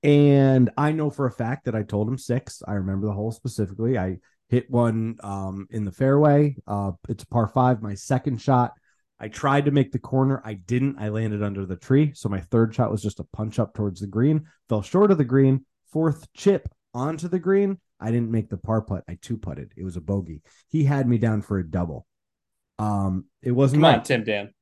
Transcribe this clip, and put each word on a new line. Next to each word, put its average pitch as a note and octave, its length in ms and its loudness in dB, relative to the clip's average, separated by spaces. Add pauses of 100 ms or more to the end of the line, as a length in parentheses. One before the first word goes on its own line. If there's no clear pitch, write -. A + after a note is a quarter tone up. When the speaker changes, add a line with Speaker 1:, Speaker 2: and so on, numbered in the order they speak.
Speaker 1:
and C#3 720 6
I D3 160 2
know D3+ 180 -2
for C3+ 160 -4
a A#2+ 40 0
fact A#2+ 340 -6
that A2+ 100 -4
I G#2+ 80 -2
told G#2+ 260 -2
him B2+ 100 -4
six. - 480 -6
I G#2 80 -6
remember G2 320 -2
the G#2+ 60 -2
hole G#2 200 -4
specifically. A2 680 -4
I F#2 200 -4 (300)
hit A#2+ 220 0
one, A2+ 520 0
um, G2 480 -8
in A2 140 -6
the F#2+ 80 -6
fairway. C#3+ 640 4 (100)
Uh, G2+ 260 -4 (160)
it's - 160 -8
a - 20 -20
par A#2 220 0
five, B2+ 340 0
my G2+ 120 -8
second B2+ 460 -4
shot. B2 340 0 (440)
I A2 100 -12
tried C#3+ 360 0
to C#3+ 60 2
make C#3 220 2
the B2 60 -4
corner. C3+ 460 0
I G#2+ 100 -10
didn't. B2 440 -2
I G#2+ 100 -4
landed G#2+ 340 -2
under G2 220 -4
the F2+ 120 -8
tree. C#3+ 380 2
So - 140 -8
my G2 120 -2
third A2+ 340 2
shot A2+ 160 0
was G#2 120 -4
just G2+ 160 -6
a E2+ 60 -10
punch A2 340 -8
up G#2+ 160 -2
towards G2 260 -4
the G#2 60 -8
green. C#3 400 0 (220)
Fell G#2+ 140 -2
short G3 280 4
of F3+ 80 4
the D3 60 2
green. C3+ 400 4 (260)
Fourth D#3 440 -2
chip - 340 0 (240)
onto D#3 340 -6
the F3+ 120 -2
green. G3 420 0 (180)
I A2+ 120 -6
didn't A#2 200 0
make A2+ 200 -2
the F#2+ 80 -8
par A2 240 -2
putt. - 260 -8
I E2+ 60 -10
two A2 240 -8
putted. D2 380 -12
It F#2 80 -12
was F2 120 -10
a E2+ 60 -10
bogey. E2 400 -6 (260)
He D#3 160 0
had C#3 240 2
me A#2+ 80 4
down A2 260 0
for G2 160 -4
a F2 100 -4
double. E2 380 -6 (720)
Um, G2 460 -2 (160)
it B2 120 -2
wasn't C3+ 300 4
Speaker 2:
Come D#3+ 40 8
on, C3+ 80 8
Speaker 1:
right. A2+ 100 -2
Speaker 2:
Tim A#2+ 180 0
Dan. G#2 400 -4